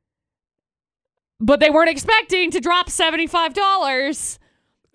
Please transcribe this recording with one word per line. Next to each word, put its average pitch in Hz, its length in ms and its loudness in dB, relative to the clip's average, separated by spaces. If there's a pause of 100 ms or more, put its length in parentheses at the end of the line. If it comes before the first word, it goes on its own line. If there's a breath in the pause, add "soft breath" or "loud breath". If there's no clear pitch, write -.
(1400)
But 277 220 2
they 302 100 6
weren't 330 200 4
expecting 381 600 0
to 370 80 -2
drop 349 320 -2
seventy-five 330 640 -2
dollars 320 840 -2 (540)